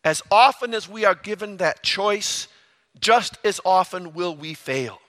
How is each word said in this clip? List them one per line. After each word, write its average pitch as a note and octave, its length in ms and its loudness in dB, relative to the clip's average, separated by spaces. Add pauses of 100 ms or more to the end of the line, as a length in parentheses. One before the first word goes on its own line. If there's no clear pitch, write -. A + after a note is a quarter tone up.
As D#3 280 0
often A#3+ 420 4
as G#3 160 -8
we G#3+ 160 -4
are F#3 100 4
given G3+ 420 -10
that E3 260 -2
choice, G#3 640 -2 (520)
just A3+ 440 2
as G3+ 200 -2
often F#3 500 0
will E3+ 220 -6
we D#3 180 -12
fail. C3 560 -6